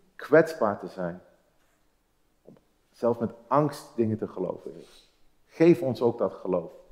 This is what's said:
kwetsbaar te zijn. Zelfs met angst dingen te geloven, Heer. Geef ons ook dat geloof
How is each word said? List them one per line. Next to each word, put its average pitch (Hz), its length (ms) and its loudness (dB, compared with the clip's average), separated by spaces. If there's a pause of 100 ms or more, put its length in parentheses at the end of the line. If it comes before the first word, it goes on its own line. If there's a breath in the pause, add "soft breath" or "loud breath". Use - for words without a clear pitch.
(160)
kwetsbaar 135 640 2
te 92 80 -10
zijn. 90 340 -8 (1800)
Zelfs 117 200 0
met 110 140 -4 (140)
angst 147 480 -2
dingen 110 220 0
te 101 100 -6
geloven, 85 460 -8
Heer. 82 160 -20 (560)
Geef 165 360 4
ons 127 200 -2
ook 120 160 2
dat 98 160 -2
geloof 90 380 -4 (200)